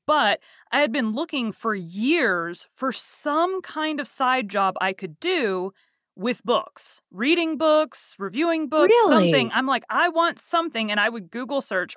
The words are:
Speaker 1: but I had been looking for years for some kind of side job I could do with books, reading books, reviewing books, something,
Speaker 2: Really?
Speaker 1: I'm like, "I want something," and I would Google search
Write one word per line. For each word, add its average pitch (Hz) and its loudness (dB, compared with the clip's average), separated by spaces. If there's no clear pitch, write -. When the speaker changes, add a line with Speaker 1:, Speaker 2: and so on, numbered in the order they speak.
Speaker 1:
but 262 4
I 262 2
had 294 0
been 233 0
looking 254 -4
for 220 -4
years 190 -2
for 262 -2
some 339 -2
kind 302 -4
of 269 -8
side 254 0
job 196 0
I 190 0
could 165 -12
do 202 -2
with 226 -4
books, - -4
reading 311 0
books, 311 0
reviewing 302 -2
books, 311 6
something, 247 4
Speaker 2:
Really? - -6
Speaker 1:
I'm 262 0
like, 262 0
"I 294 2
want 330 0
something," 226 -2
and 208 0
I 214 2
would 220 -10
Google 262 -4
search 180 -4